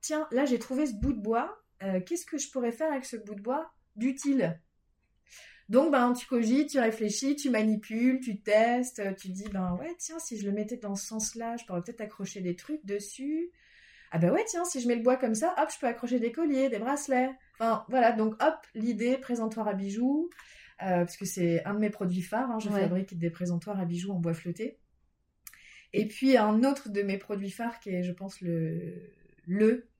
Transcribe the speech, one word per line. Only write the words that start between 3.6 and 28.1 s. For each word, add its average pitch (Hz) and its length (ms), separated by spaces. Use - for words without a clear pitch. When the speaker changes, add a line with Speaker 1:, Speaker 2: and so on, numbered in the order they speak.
Speaker 1:
d'utile ? 254 640
Donc, 277 240
ben, 247 220
tu - 120
cogites, 254 460
tu 277 80
réfléchis, 226 560
tu 285 160
manipules, 220 720
tu 214 200
testes, 233 580
euh, 196 140
tu 190 160
dis, 190 220
ben, 185 280
ouais, 339 200
tiens, 320 180
si 247 220
je 196 60
le 202 60
mettais 214 260
dans 202 180
ce 196 100
sens-là, 226 520
je - 80
pourrais 180 180
peut-être 233 180
accrocher 208 400
des 175 140
trucs 302 300
dessus. 269 680
Ah 165 60
ben 175 140
ouais, 392 160
tiens, 349 180
si 269 160
je 240 60
mets 240 80
le 226 80
bois 254 140
comme 233 180
ça, 330 260
hop, 311 100
je - 80
peux 277 60
accrocher 240 340
des 233 120
colliers, 269 380
des 208 100
bracelets. 262 500
Enfin, 226 360
voilà, 240 240
donc 220 280
hop, 311 140
l'idée, 233 440
présentoir 220 500
à 202 60
bijoux, 247 580
euh, 180 240
parce 175 120
que 202 80
c'est 170 400
un 208 100
de 214 40
mes 208 120
produits 180 320
phares, 240 260
hein, 220 80
je 208 120
Speaker 2:
Ouais. 202 120
Speaker 1:
fabrique 180 380
des 170 100
présentoirs 175 500
à 180 60
bijoux 175 260
en 185 80
bois 165 140
flotté. 180 460
Et 208 140
puis, 262 300
un 214 260
autre 269 260
de 202 140
mes 196 160
produits 196 320
phares, 233 280
qui 202 120
est, 180 100
je 180 100